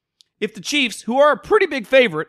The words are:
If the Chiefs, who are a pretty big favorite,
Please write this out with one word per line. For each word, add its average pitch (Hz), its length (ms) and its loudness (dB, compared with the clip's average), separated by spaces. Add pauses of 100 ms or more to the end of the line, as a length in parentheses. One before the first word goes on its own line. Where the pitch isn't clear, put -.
(400)
If 208 140 -8
the 196 80 -16
Chiefs, 262 400 -4
who 240 160 -2
are 294 140 4
a - 60 -4
pretty 392 280 0
big 269 200 -6
favorite, 190 420 2